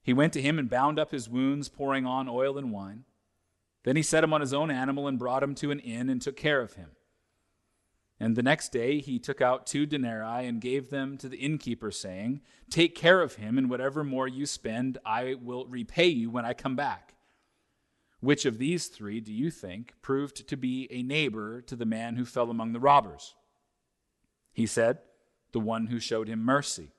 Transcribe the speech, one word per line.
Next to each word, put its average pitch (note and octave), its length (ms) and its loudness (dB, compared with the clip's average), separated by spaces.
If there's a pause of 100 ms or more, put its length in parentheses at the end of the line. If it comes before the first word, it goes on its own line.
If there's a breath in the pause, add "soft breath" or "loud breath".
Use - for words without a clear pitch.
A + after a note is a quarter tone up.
He B2+ 140 4
went D3+ 180 6
to C#3+ 100 -2
him D3+ 160 2
and B2+ 120 0
bound C#3 280 2
up D3+ 120 0
his B2 180 -6
wounds, C3+ 400 0
pouring C3+ 380 -2
on C3 240 -2
oil C3 260 0
and C3+ 160 -6
wine. G2+ 320 -10 (760)
Then C3 120 2
he D#3 80 4
set D#3 220 6
him D#3+ 80 4
on D3+ 80 4
his C3+ 140 -2
own D3+ 160 0
animal C#3 360 0
and C3+ 120 -2
brought B2+ 240 0
him C#3 140 0
to D3 140 -4
an D3 100 -4
inn B2 280 -4
and B2+ 140 0
took C#3 120 -4
care D3 280 2
of G#2+ 120 -8
him. D#2+ 180 -18 (1300)
And A2+ 160 2
the A#2+ 80 2
next C#3+ 300 2
day C3 280 2
he C3 180 -4
took C#3 240 -2
out B2+ 240 4
two C#3+ 180 0
denarii A#2+ 600 -4
and A#2 160 -4
gave B2+ 260 -2
them C3+ 300 -6
to C3+ 100 -12
the B2 80 -12
innkeeper, B2+ 540 -4
saying, G2+ 500 -6 (300 soft breath)
'Take E3+ 240 4
care F3+ 260 8
of D3 140 0
him, A2 240 -2
and C3 100 2
whatever C3+ 340 -2
more C3 240 -2
you C3 200 -6
spend, B2 580 -4
I B2 300 -2
will B2 320 -8
repay B2+ 420 2
you A#2 220 2
when A#2 160 -2
I B2 80 -2
come C3 200 -4
back.' B2 400 -6 (1040)
Which C#3+ 260 4
of A#2 100 2
these D#3 320 -2
three G#2+ 320 -8
do G#2+ 120 -12
you C3 180 -2
think G#2 500 -12
proved C#3 480 -2
to C#3+ 80 -4
be B2+ 340 -4
a B2 120 -6
neighbor B2 600 -2
to B2+ 140 -12
the A#2+ 80 -4
man A2+ 320 -2
who B2 80 -2
fell A#2+ 260 0
among A2+ 220 -4
the A#2 80 -4
robbers?" C3+ 540 4 (1200)
He A#2 120 2
said, A#2 360 2 (500)
"The A#2 80 0
one A2+ 280 -2
who A#2+ 120 -2
showed A2 280 -2
him A2+ 140 -4
mercy." B2+ 560 0